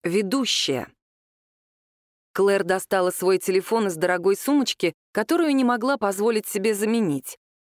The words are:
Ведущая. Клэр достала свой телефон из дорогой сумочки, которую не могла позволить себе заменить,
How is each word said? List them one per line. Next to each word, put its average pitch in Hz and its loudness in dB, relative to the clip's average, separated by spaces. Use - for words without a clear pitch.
Ведущая. 190 -2
Клэр 196 2
достала 185 0
свой 185 2
телефон 196 0
из 175 -4
дорогой 180 0
сумочки, 254 0
которую 311 0
не 262 2
могла 240 0
позволить 214 0
себе 208 0
заменить, 208 -2